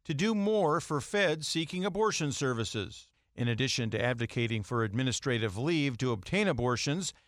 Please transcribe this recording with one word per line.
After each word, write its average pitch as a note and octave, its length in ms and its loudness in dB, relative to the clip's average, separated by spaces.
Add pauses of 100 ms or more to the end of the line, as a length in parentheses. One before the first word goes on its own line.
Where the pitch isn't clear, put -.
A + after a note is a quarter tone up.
to D#3+ 80 -2
do G#3 200 2
more G3 460 2
for D3+ 220 -2
feds D#3+ 440 0
seeking F3+ 380 -2
abortion F#3+ 480 0
services. A2+ 760 -2 (280)
In A#2+ 120 0
addition A#2+ 420 0
to G#2+ 120 0
advocating A#2 600 0
for A#2 200 -2
administrative A2+ 760 0
leave C#3+ 400 0
to B2+ 120 0
obtain F3 380 0
abortions, B2 640 0 (160)